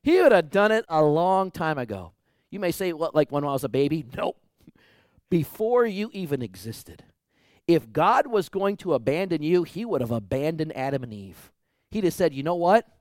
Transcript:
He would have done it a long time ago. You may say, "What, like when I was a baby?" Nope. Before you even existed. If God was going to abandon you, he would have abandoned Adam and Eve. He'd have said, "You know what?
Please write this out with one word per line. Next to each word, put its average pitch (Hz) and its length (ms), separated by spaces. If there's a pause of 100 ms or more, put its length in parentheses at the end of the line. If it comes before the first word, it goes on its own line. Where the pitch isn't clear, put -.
He 370 220
would 285 100
have 165 180
done 202 200
it 220 180
a 156 140
long 180 480
time 156 260
ago. 101 360 (380)
You - 100
may 180 100
say, 180 220
"What, 160 220
like 151 180
when 143 120
I 147 40
was 139 160
a 135 40
baby?" 139 380 (100)
Nope. - 220 (880)
Before 220 560
you 208 280
even 143 280
existed. 101 640 (640)
If 147 260
God 226 360
was 214 200
going 196 300
to 170 160
abandon 151 480
you, 175 220
he 190 200
would 185 160
have 117 120
abandoned 147 640
Adam 135 260
and 120 100
Eve. 98 380 (400)
He'd 208 140
have 165 100
said, 165 180
"You 139 120
know 165 100
what? 180 320 (140)